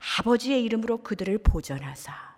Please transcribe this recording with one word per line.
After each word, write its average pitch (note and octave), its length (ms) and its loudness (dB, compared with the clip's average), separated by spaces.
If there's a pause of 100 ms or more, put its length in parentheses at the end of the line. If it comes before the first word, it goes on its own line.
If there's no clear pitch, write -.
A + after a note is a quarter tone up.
(180)
아버지의 A#3+ 460 4
이름으로 A3+ 340 0
그들을 F#3+ 400 -2
보전하사 C#3 720 -4 (240)